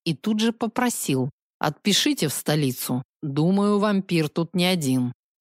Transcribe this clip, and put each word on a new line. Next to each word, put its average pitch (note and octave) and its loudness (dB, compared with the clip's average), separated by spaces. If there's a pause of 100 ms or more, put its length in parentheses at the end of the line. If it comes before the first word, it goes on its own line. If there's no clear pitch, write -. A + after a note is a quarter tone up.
и E3+ -2
тут G#3+ -2
же A3+ 2
попросил: A3+ -2 (300)
"Отпишите F#3 0
в C3+ -2
столицу. C3 -2 (180)
Думаю, F#3+ 2
вампир G3 0
тут E3 -4
не F3 2
один". C3 0 (280)